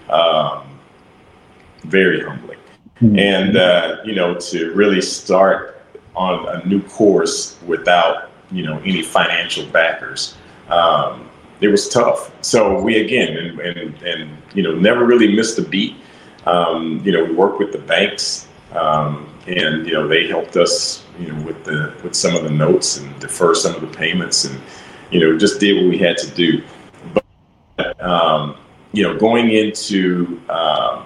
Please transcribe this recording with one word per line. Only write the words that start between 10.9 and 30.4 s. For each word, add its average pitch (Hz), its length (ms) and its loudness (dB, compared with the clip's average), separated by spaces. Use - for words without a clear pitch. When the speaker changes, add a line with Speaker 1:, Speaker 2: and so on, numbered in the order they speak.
Speaker 1:
it 104 80 4
was 101 220 2
tough. - 420 0
So 98 380 2
we, 110 220 0
again, 98 340 -2
and, 85 240 -10
and, 85 420 -10
and, 78 360 -10
you 98 80 0
know, 82 120 -2
never 113 300 4
really 113 320 6
missed 113 220 0
a - 40 -2
beat. - 320 -4
Um, 82 580 0
you 98 80 2
know, 82 120 2
we 82 100 -4
worked 95 240 2
with 104 140 -2
the - 60 -8
banks, - 680 -2
um, 76 560 -2
and, 80 400 -2
you 82 80 -4
know, 78 120 0
they 82 220 2
helped 85 280 -4
us, - 480 0
you 85 140 -10
know, 76 120 -8
with 80 200 -12
the, 76 380 -6
with 87 120 -10
some 90 200 0
of 80 100 -2
the 78 60 -4
notes 78 480 2
and - 200 -16
defer - 360 0
some 85 200 0
of 82 60 -10
the 80 80 -8
payments 82 560 -4
and, 67 160 -10
you 87 100 2
know, 80 180 4
just 101 220 2
did 101 160 4
what 90 120 4
we 87 100 2
had 87 200 2
to - 160 -8
do. 87 280 0
But, - 260 -8
um, 78 540 0
you 104 100 0
know, 85 160 -2
going 117 320 2
into, 92 1000 0